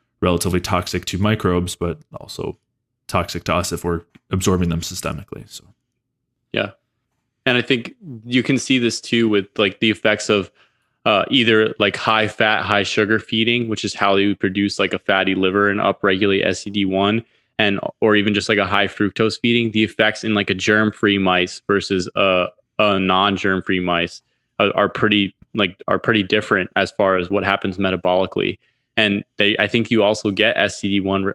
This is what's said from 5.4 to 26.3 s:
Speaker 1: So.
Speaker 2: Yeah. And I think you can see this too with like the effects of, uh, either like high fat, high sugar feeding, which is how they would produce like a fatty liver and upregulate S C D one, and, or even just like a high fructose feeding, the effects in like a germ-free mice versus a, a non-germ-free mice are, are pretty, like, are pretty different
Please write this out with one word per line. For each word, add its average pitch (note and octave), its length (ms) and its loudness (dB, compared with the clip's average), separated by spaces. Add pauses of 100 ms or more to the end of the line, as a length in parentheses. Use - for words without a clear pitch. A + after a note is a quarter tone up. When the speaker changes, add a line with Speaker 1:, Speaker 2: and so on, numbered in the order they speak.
Speaker 1:
So. - 160 -20 (880)
Speaker 2:
Yeah. G2+ 180 -4 (760)
And B2+ 100 0
I A#2+ 60 0
think B2 320 -4 (300)
you B2 180 0
can C3+ 160 0
see C3 200 0
this A#2 220 -2
too A#2 280 0
with G2+ 180 0 (100)
like G2+ 240 0
the A2+ 100 2
effects G#2+ 380 0
of, G2+ 220 0 (560)
uh, G#2 240 4
either A2 480 2
like G2+ 180 0
high A2 320 2
fat, G#2+ 360 0
high G2+ 180 2
sugar G#2+ 360 0
feeding, A2+ 500 -2
which G#2+ 160 -4
is G2+ 100 -4
how G2+ 200 2
they G2 120 4
would G2+ 120 0
produce G2+ 400 -2
like G2 140 0
a F#2+ 60 -2
fatty F#2+ 360 0
liver F#2+ 360 2
and G2+ 100 -2
upregulate G2 640 2
S F2+ 180 -2
C G2+ 80 -10
D G2+ 140 -2
one, G2 400 0 (340)
and, G2+ 220 0 (200)
or G#2+ 160 4
even G#2 180 2
just G2+ 140 -2
like G#2+ 100 2
a G2 80 2
high G2+ 200 2
fructose G#2 540 -2
feeding, A#2 300 2
the A2 140 2
effects G#2+ 400 0
in A2 100 -2
like G2+ 160 0
a G2 40 0
germ-free G#2+ 640 2
mice F2+ 480 0
versus F#2+ 500 0
a, F#2 300 2 (320)
a G#2 200 2
non-germ-free F#2+ 840 0
mice F2 420 -2 (360)
are, G2+ 180 2
are G2+ 120 4
pretty, G#2 460 0 (200)
like, G2 340 -2
are G2 100 2
pretty G#2+ 240 2
different G2 540 0